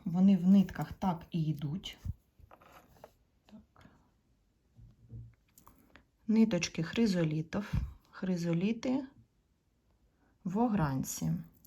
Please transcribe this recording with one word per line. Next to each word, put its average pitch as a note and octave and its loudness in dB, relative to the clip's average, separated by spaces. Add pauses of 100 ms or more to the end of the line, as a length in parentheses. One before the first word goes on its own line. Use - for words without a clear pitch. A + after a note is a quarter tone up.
вони F#3 6
в F3 2
нитках F#3+ 4
так E3+ -4 (100)
і D#3+ -2
йдуть. D3+ -6 (1500)
Так. - -20 (2500)
Ниточки G#3+ 2
хризолітів, F3 -2 (360)
хризоліти F#3 -2 (1400)
в F#3 -4
огранці. E3 0 (340)